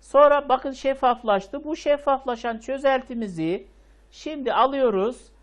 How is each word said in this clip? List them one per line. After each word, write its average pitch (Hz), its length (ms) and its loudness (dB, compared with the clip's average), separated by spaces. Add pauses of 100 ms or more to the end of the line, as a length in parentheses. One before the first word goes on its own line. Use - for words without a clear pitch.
Sonra 285 480 4
bakın 254 220 0
şeffaflaştı. 247 920 -2
Bu 302 120 -6
şeffaflaşan 262 800 -2
çözeltimizi 233 1080 -2 (440)
şimdi 277 420 -6
alıyoruz. 247 800 0 (120)